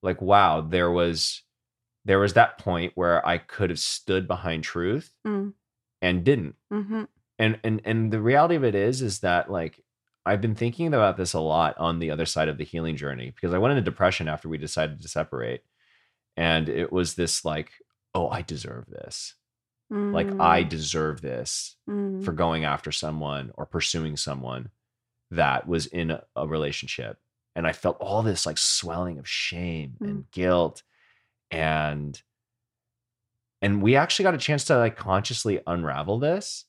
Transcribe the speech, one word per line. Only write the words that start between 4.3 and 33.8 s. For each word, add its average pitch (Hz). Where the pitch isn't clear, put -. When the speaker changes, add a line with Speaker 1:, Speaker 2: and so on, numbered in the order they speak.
Speaker 1:
truth 95
Speaker 2:
Mm. 101
Speaker 1:
and 90
didn't. 104
Speaker 2:
Mm-hmm. 208
Speaker 1:
And, 110
and, 110
and 110
the 110
reality 147
of 139
it 110
is, 120
is 101
that, 87
like, 85
I've 98
been 110
thinking 120
about 107
this 92
a 82
lot 80
on 85
the 80
other 78
side 78
of 71
the 78
healing 82
journey, 67
because 87
I 92
went 113
into 92
depression 90
after 78
we 80
decided 78
to 80
separate. 64
And 82
it 80
was 87
this, -
like, 78
"Oh, 87
I 90
deserve 60
this. -
Like, 202
I -
Speaker 2:
Mm. 80
Speaker 1:
deserve 78
this 64
Speaker 2:
Mm. 196
Speaker 1:
for 92
going 80
after 73
someone 71
or 71
pursuing 80
someone." 64
That 71
was 85
in 82
a, 78
a 80
relationship. 71
And 82
I 80
felt 87
all 98
this, 104
like, 78
swelling 85
of 65
shame 82
and 104
Speaker 2:
Mm. -
Speaker 1:
guilt. 90
And, 76
and 101